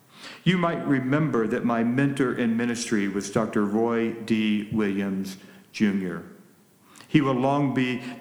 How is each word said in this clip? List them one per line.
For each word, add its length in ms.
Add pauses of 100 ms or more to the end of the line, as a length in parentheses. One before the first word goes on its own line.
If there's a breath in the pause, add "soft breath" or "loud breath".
(440 loud breath)
You 140
might 300
remember 580
that 180
my 200
mentor 500
in 240
ministry 500
was 220
Doctor 360
Roy 480
D. 580
Williams, 680 (340 loud breath)
Junior 520 (840 loud breath)
He 140
will 120
long 420
be 260 (200 loud breath)